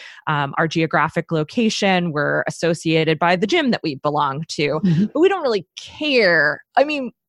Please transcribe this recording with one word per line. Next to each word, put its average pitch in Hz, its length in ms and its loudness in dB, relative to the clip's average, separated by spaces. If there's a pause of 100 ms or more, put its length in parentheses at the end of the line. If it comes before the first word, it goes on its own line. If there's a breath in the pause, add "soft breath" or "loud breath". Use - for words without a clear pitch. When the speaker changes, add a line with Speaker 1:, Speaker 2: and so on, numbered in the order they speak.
(260 loud breath)
Speaker 1:
um, 143 300 -2
our 165 100 2
geographic 160 640 0
location. 180 840 0
We're 147 340 -2
associated 160 720 0
by 175 180 2
the 180 100 -2
gym 302 240 0
that - 120 -2
we 147 140 -4
belong 147 520 -2
to. 151 320 -2
Speaker 2:
Mm-hmm. 185 320 2
Speaker 1:
But 294 80 0
we 370 80 6
don't 381 140 0
really 220 240 -2 (120)
care. 185 840 0 (140)
I 269 80 6
mean, 285 280 -6 (160)